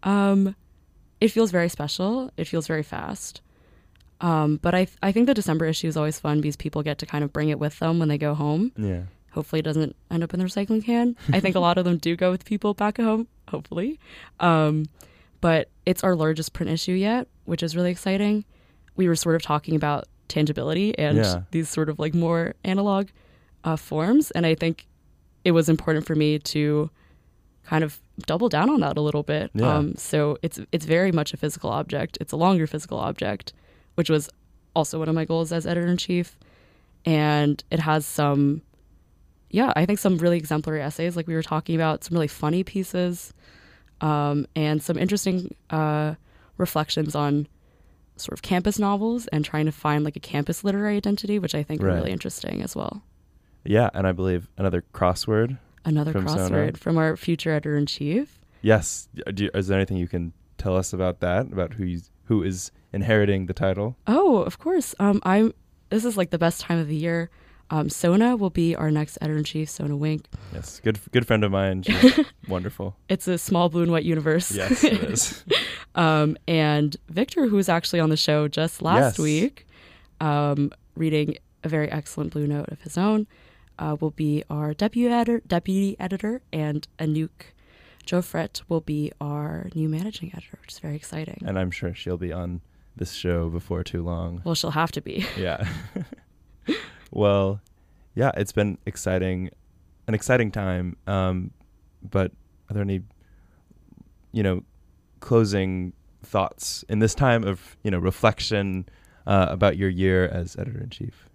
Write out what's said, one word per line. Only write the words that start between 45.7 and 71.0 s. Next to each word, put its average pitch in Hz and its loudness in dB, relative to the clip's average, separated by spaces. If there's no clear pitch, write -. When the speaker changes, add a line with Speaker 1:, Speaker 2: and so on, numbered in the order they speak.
Speaker 1:
uh, 151 0
reflections 156 -2
on 147 2
sort - -10
of - -10
campus 190 0
novels 214 0
and 151 0
trying 151 0
to 156 0
find, 151 -2
like, 151 -6
a - -12
campus 147 -4
literary 202 0
identity, 202 0
which 180 -4
I 151 0
think 151 -4
are - 2
Speaker 2:
Right. 92 4
Speaker 1:
really 87 -2
interesting - -6
as - -8
well. - -8
Speaker 2:
Yeah, 107 4
and 95 0
I 92 2
believe 90 -2
another 90 0
crossword 110 0
Speaker 1:
Another 151 0
Speaker 2:
from 95 0
Sona. 151 0
Speaker 1:
crossword 151 0
from 165 0
our 160 2
future 165 -2
editor-in-chief. 147 -2
Speaker 2:
Yes. 104 2
Do 98 0
you, 98 0
is 95 0
there 98 2
anything 95 0
you 87 -2
can 85 -4
tell 92 0
us 95 -2
about 92 -2
that, 92 0
about 90 -2
who 107 -4
you, 87 -4
who 110 2
is 92 -6
inheriting 101 2
the 90 -6
title? 101 -2
Speaker 1:
Oh, 277 4
of - -2
course. 339 -2
Um, 202 4
I'm, 208 4
this 214 0
is, 233 -2
like, 180 0
the 170 -2
best 170 2
time 170 0
of 156 -2
the 156 -2
year. 170 -2
Um, 156 0
Sona 214 4
will 196 0
be 165 2
our 156 0
next 151 -2
editor-in-chief, 156 -2
Sona 147 -4
Wink. 151 -2
Speaker 2:
Yes, - -12
good, 107 2